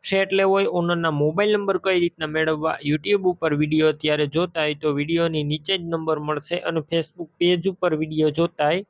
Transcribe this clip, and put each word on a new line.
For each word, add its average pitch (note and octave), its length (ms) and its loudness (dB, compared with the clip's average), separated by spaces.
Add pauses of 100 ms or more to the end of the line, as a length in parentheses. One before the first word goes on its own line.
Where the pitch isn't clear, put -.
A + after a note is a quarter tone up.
સેટ F#3+ 300 0
લેવો G3 200 4
હોય, G3 140 2
ઓનરના F3 440 0
મોબાઈલ E3 480 2
નંબર G3 200 0
કઈ F#3 220 2
રીતના E3+ 260 -2
મેળવવા, D#3 600 0
YouTube F3 360 0
ઉપર F3 320 0
વીડિયો D#3 340 2
અત્યારે D3+ 380 0
જોતા E3+ 340 -2
હોય D3+ 140 0
તો D3+ 180 -2
વીડિયોની D#3+ 520 0
નીચે D#3 340 -4
જ F3 40 -8
નંબર D#3+ 360 -2
મળશે D3+ 380 -4
અને E3 240 -4
Facebook E3 480 -6 (100)
પેજ F3 300 2
ઉપર F3+ 260 -2
વીડિયો D#3 360 0
જોતા D#3 360 0
હોય F3+ 240 0